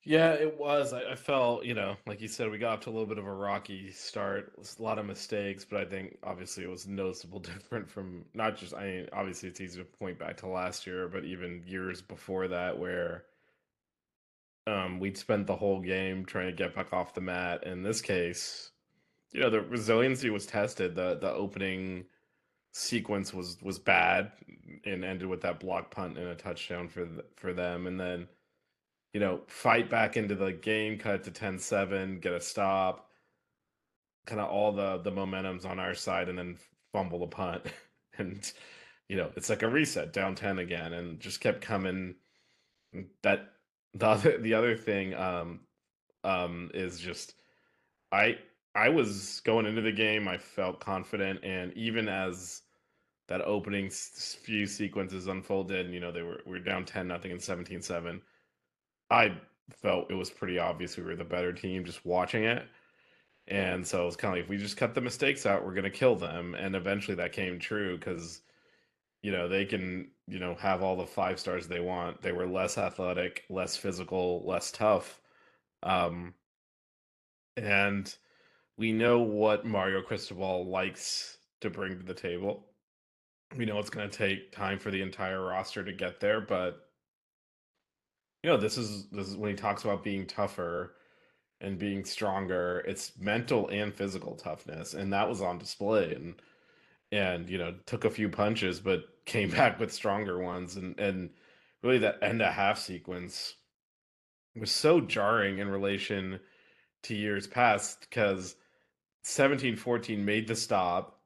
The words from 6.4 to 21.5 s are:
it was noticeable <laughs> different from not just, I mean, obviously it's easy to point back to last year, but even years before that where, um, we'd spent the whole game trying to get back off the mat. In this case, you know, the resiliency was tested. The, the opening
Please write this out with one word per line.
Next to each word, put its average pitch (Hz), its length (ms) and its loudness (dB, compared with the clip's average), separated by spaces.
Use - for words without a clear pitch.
it 90 60 -6
was 90 180 -10
noticeable 95 520 -4
<laughs> - 20 -10
different 92 480 -8
from 90 360 -10
not 110 200 0
just, 90 200 -12
I 98 100 -8
mean, 92 280 -6
obviously 95 360 -4
it's 87 120 -12
easy 90 180 -10
to 90 60 -10
point 90 340 -10
back 80 180 -6
to 92 100 -10
last 90 380 -4
year, 92 220 -4
but 85 180 -6
even 87 400 -8
years 92 380 -6
before 92 460 -4
that 90 280 0
where, 87 480 -4
um, 92 320 -2
we'd 95 180 -4
spent 104 300 0
the 95 80 0
whole 98 240 2
game 95 460 -2
trying 92 220 -2
to 90 60 -4
get 90 220 -2
back 95 180 -4
off 90 220 0
the 92 60 -4
mat. 90 440 -2
In 90 180 -6
this 110 180 0
case, - 680 -2
you - 80 -4
know, 127 100 6
the 110 120 4
resiliency 120 680 4
was 101 160 -2
tested. 95 500 0
The, 90 240 0
the 95 120 0
opening 95 760 -4